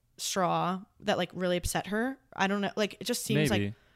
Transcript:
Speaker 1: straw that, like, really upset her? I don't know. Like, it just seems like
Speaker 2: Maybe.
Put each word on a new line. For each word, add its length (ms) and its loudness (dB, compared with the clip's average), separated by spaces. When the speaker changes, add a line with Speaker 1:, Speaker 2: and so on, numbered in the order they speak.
Speaker 1:
straw 640 0
that, 160 2
like, 160 0
really 240 0
upset 300 -2
her? 300 -2
I 120 0
don't 140 0
know. 140 0
Like, 240 0
it 60 -8
just 180 -2
seems 260 2
like 120 2
Speaker 2:
Maybe. 140 -2